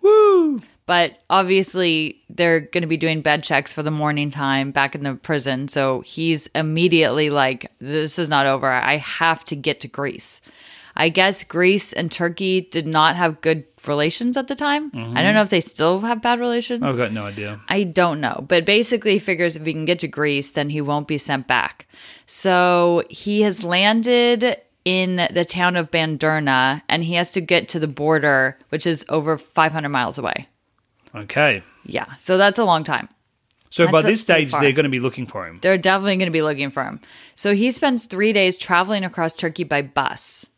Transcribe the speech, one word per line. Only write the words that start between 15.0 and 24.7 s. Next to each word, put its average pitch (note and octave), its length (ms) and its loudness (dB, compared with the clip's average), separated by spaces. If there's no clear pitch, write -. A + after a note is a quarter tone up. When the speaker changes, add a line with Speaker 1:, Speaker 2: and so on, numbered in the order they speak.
Speaker 2:
I C#3+ 60 2
don't G3+ 120 4
know G#3+ 80 4
if G3+ 80 0
they F#3 100 4
still E3+ 400 0
have A3+ 220 -4
bad A#3+ 180 0
relations. A#3+ 420 -2
Speaker 1:
I've C#3 140 0
got A#2 160 -2
no G#2+ 140 -6
idea. G#2 420 -10
Speaker 2:
I G3 160 0
don't E3+ 360 0
know. - 280 -4
But E3+ 160 2
basically, G#3+ 480 2
he G3+ 80 4
figures E3+ 360 -2
if D#3 100 -14
he D#3+ 80 -2
can D#3 100 -4
get E3+ 160 0
to E3 80 -6
Greece, C#3+ 440 -2
then D3 180 -2
he D3+ 100 -4
won't D3 260 -4
be D3+ 120 -4
sent C3+ 280 -4
back. - 400 -2
So F3+ 840 2
he G#3 320 -2
has G#3 200 0
landed A3+ 920 2